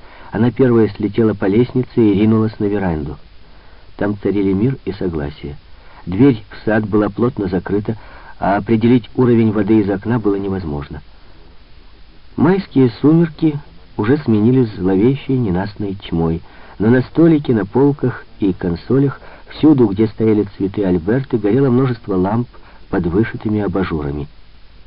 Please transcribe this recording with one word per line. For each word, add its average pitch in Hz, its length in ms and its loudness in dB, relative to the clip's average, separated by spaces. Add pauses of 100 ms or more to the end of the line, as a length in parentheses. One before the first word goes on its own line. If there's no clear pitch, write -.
(320)
Она 117 180 0
первая 117 380 4
слетела 104 460 -2
по 101 120 -4
лестнице 123 500 0
и 107 180 4
ринулась 110 440 2
на 107 60 -2
веранду. 85 520 -4 (800)
Там 104 260 -2
царили 98 300 0
мир 120 320 0
и 95 80 -6
согласие. 73 640 -8 (480)
Дверь 107 460 2
в - 140 -18
сад 110 220 0
была 104 220 0
плотно 104 400 -2
закрыта, 101 480 -4 (420)
а 95 180 0
определить 113 580 2
уровень 117 360 4
воды 107 300 2
из 98 80 0
окна 101 300 -2
было 104 180 0
невозможно. 82 680 -6 (1300)
Майские 139 540 2 (100)
сумерки 156 580 2 (380)
уже 117 220 0
сменились 113 560 2
зловещей 101 640 0
ненастной 101 560 -4
тьмой, 82 480 -4 (360)
но 107 120 2
на 127 100 4
столике, 147 540 2
на 101 100 0
полках 131 600 0 (120)
и 98 140 0
консолях, 113 680 -2 (280)
всюду, 139 380 4
где 104 200 0
стояли 107 400 0 (100)
цветы 98 280 -4
Альберты, 98 540 0
горело 123 320 2
множество 123 440 0
ламп 101 340 0 (420)
под 90 160 -2
вышитыми 107 540 -2
абажурами. 80 680 -4 (580)